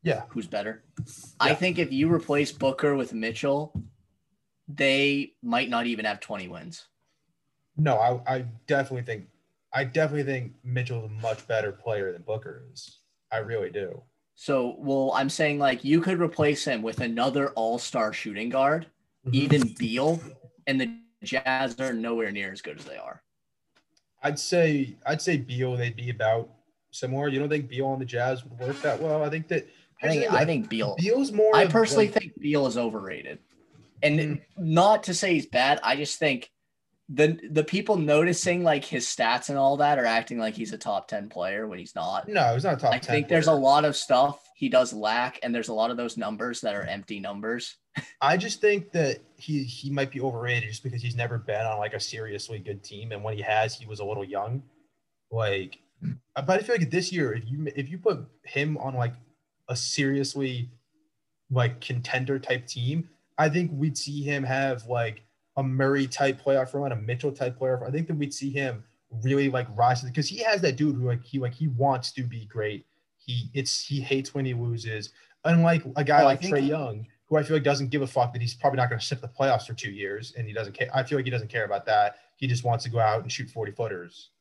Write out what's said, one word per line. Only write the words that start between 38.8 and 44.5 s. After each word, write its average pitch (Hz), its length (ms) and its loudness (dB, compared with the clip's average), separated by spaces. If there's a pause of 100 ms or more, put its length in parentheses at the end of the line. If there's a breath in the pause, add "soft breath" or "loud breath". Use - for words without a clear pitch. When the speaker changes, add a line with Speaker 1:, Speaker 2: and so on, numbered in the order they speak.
Speaker 2:
his 123 240 -4
stats 120 420 0
and 143 100 -2
all 135 180 4
that 147 220 4
are 120 60 2
acting 113 340 0
like 110 160 -2
he's 107 180 -8
a 110 40 -10
top 104 300 -4
ten 104 220 -8
player 98 380 -4
when 92 120 -10
he's - 160 -16
not. 95 320 -4
Speaker 1:
No, 156 260 2
he's 127 100 0
not 175 120 2
a - 20 -8
top 123 160 2
Speaker 2:
I 127 60 0
Speaker 1:
ten - 160 -2
Speaker 2:
think 147 120 0
there's 160 200 4
a 165 40 6
Speaker 1:
player. 147 100 4
Speaker 2:
lot 143 240 6
of 143 100 2
stuff 139 600 2